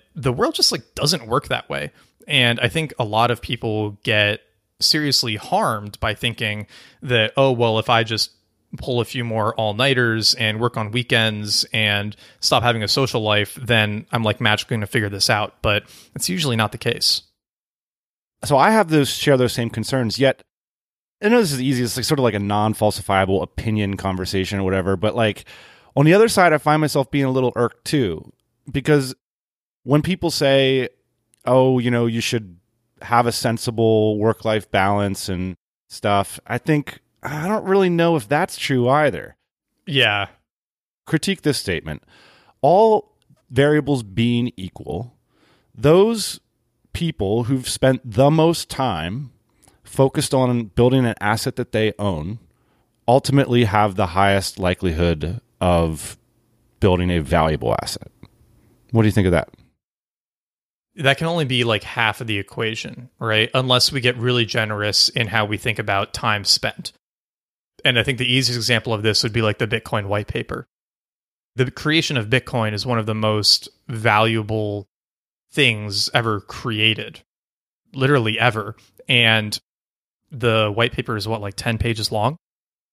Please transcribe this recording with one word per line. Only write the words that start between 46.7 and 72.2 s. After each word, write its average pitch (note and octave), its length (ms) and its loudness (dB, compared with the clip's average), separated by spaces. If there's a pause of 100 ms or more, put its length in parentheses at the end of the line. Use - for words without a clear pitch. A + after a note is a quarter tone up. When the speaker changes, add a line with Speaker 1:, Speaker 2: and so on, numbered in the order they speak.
Speaker 2:
people A#2 520 -2
who've C3 240 -2
spent C3 360 2
the B2+ 260 4
most D#3+ 380 2
time A2+ 640 -4 (500)
focused - 520 0
on B2 320 2
building B2 380 4
an A2+ 160 0
asset G#2+ 360 -2
that - 160 -6
they A2 260 0
own G2 400 -4 (680)
ultimately B2+ 560 4
have G#2 320 2
the G2 120 0
highest G2 500 2
likelihood F2 840 0 (200)
of E2+ 560 0 (640)
building F2+ 300 4
a F2 100 2
valuable D#2 640 0
asset. - 300 -12 (800)
What A2+ 120 4
do G#2+ 60 4
you G2+ 40 2
think G2 140 2
of F#2 60 4
that? D#2+ 160 0 (1500)
Speaker 1:
That C#3 220 0
can D#3+ 80 -4
only E3 180 0
be, B2 200 0
like, A2 180 2
half A2 380 -2
of B2 60 -10
the G#2+ 120 -4
equation, A2+ 680 -8 (100)
right? A2 360 0
Unless B2+ 360 2
we C#3 100 -4
get B2 160 2
really A#2+ 280 0
generous G#2+ 640 -2
in A#2+ 180 -2
how G#2+ 200 0
we G#2+ 100 -4
think G#2+ 240 -4
about G2+ 340 -4
time G#2 300 -4
spent. - 480 -4 (920)
And B2 140 2
I A2 60 2
think C3 140 -2
the B2 140 -2
easiest B2 240 0
example A2+ 380 -2
of G#2 80 -4
this G#2+ 220 0
would A2+ 80 -4
be, A2+ 100 0
like, G#2+ 160 0
the A#2+ 80 -2
Bitcoin G#2 400 -6
white G2+ 220 -4
paper. - 400 -8 (880)
The B2 140 0
creation D#3 460 -2
of A2 140 -4